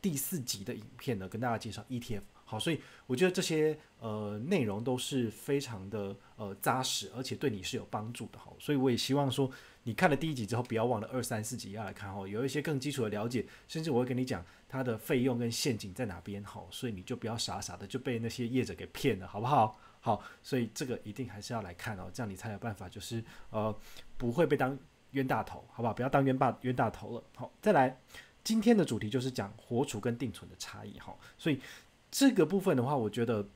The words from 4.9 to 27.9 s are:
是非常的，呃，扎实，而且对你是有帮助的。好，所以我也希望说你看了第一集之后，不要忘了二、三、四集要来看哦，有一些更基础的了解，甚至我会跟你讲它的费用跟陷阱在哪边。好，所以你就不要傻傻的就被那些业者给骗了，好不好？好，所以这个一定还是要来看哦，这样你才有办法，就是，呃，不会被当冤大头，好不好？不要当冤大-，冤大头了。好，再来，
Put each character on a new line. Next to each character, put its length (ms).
是 320
非 300
常 280
的， 280
呃， 220
扎 260
实， 320
而 80
且 140
对 120
你 140
是 140
有 120
帮 240
助 200
的。 80
好， 180
所 160
以 20
我 140
也 60
希 180
望 160
说 180
你 100
看 160
了 60
第 120
一 60
集 100
之 120
后， 80
不 100
要 100
忘 160
了 120
二、 100
三、 220
四 120
集 160
要 120
来 80
看 200
哦， 140
有 180
一 40
些 120
更 200
基 100
础 140
的 40
了 200
解， 180
甚 160
至 80
我 80
会 40
跟 120
你 80
讲 200
它 140
的 160
费 240
用 160
跟 120
陷 280
阱 160
在 120
哪 160
边。 200
好， 300
所 180
以 20
你 120
就 100
不 100
要 140
傻 220
傻 160
的 100
就 140
被 180
那 100
些 200
业 160
者 100
给 120
骗 340
了， 80
好 100
不 80
好？ 320
好， 200
所 160
以 160
这 100
个 200
一 80
定 160
还 120
是 120
要 100
来 120
看 260
哦， 120
这 80
样 80
你 60
才 160
有 80
办 160
法， 140
就 120
是， 220
呃， 220
不 140
会 120
被 120
当 200
冤 120
大 200
头， 260
好 140
不 20
好？ 80
不 80
要 60
当 160
冤 120
大-， 260
冤 120
大 160
头 260
了。 60
好， 160
再 80
来， 260